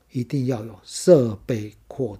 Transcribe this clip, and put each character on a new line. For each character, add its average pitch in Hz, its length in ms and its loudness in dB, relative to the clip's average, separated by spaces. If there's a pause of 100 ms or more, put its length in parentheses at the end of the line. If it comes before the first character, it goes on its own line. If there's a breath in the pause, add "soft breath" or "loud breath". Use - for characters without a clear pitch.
(120)
一 123 120 -6
定 131 220 -4
要 120 180 -4
有 110 200 -18
设 127 520 4 (120)
备 107 260 -6 (140)
扩 107 320 -8